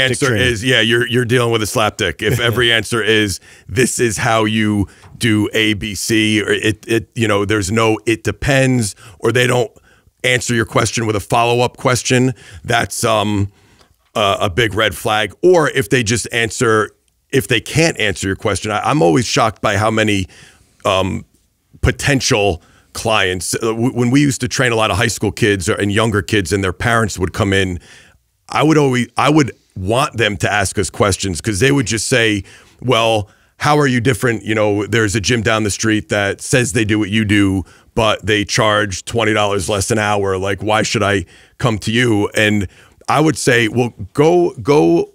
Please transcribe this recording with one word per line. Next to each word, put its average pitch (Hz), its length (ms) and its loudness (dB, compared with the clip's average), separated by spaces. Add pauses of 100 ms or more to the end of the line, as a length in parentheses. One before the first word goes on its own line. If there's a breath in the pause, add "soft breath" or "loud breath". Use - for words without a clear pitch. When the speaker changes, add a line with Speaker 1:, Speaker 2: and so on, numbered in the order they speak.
(100)
Speaker 1:
answer 127 180 -2
Speaker 2:
trainer. 117 140 0
Speaker 1:
is, 120 220 0
yeah, 127 160 2
you're, 117 260 2
you're 117 180 0
dealing 120 280 0
with 113 100 0
a 104 40 -2
slapdick. 104 560 -2
If 113 180 0
Speaker 3:
<laughs> 117 100 0
Speaker 1:
every 117 220 2
answer 113 280 0
is, 104 380 0 (300 loud breath)
"This 95 320 0
is 117 160 0
how 113 280 0
you 107 440 0 (280 loud breath)
do 107 360 0
A, 110 220 0
B, 101 200 -8
C," 107 480 0
or 98 80 -2
it, 104 380 -2
it, 113 260 -2
you 113 140 -2
know, 101 160 0
there's 101 260 -2
no 113 360 2
"it 113 180 -2
depends," 127 720 0 (240 loud breath)
or 113 100 0
they 123 160 2
don't 123 240 0 (540 soft breath)
answer 123 300 0
your 113 100 2
question 117 400 -2
with 110 120 -2
a 101 40 -2
follow-up 120 560 0
question, 127 560 0 (300 loud breath)
that's, 117 400 -2
um, 104 480 0 (640 soft breath)
uh, 101 260 2
a 104 80 -2
big 104 240 0
red 104 240 0
flag. 107 460 -2
Or 175 280 4
if 135 200 -2
they 127 140 2
just 110 280 -4
answer, 113 600 0 (400)
if 135 160 0
they 117 120 0
can't 156 380 -2
answer 98 300 -2
your 95 80 -2
question, 107 340 -4
I, 104 180 -2
I'm 147 140 0
always 151 240 2
shocked 113 340 -2
by 104 160 0
how 107 140 0
many, 107 380 0 (560 soft breath)
um, 95 400 -2 (560)
potential 113 840 0 (300 soft breath)
clients, 95 640 -2
uh, - 80 -6
w-, 113 300 -2
when 120 180 0
we 139 100 4
used 143 220 0
to 123 60 -4
train 127 240 0
a 113 40 0
lot 107 140 2
of 95 60 0
high 117 120 0
school 104 240 -4
kids 101 360 0
or, 107 60 0
and 101 180 -2
younger 104 300 0
kids 101 300 -2
and 101 100 0
their 92 100 -2
parents 113 460 -2
would 92 140 -4
come 101 200 0
in, 95 280 0 (680 loud breath)
I - 140 -2
would 156 160 4
always, 127 380 2
I 123 140 2
would 151 220 2 (220)
want 110 440 -2
them 104 200 0
to 98 140 -2
ask 101 260 -2
us 92 120 -4
questions 98 500 -2
'cause 107 200 -4
they 135 120 4
would 139 140 0
just 107 200 -4
say, 113 380 2 (360 loud breath)
"Well, 113 480 0 (280 soft breath)
how 147 220 2
are 147 80 2
you 127 140 0
different? 113 440 0
You 107 100 -2
know, 104 320 0
there's 107 280 0
a 117 60 0
gym 120 220 0
down 110 220 0
the 104 60 0
street 107 400 -2
that 101 320 -2
says 123 300 0
they 123 120 0
do 107 140 0
what 104 120 -2
you 110 140 0
do, 98 400 2 (300 soft breath)
but 110 320 0
they 104 180 2
charge 104 640 0
twenty 110 260 0
dollars 104 380 0
less 101 200 -2
an 113 80 0
hour. 101 380 0
Like, 95 260 -4
why 107 200 0
should 104 200 -2
I 98 220 0 (340 soft breath)
come 113 200 -2
to 101 120 -6
you?" 110 440 0
And 104 340 0 (400 soft breath)
I 127 120 2
would 156 180 0
say, 120 300 2
"Well, 117 260 -2 (180)
go, 170 380 4 (120)
go 165 520 2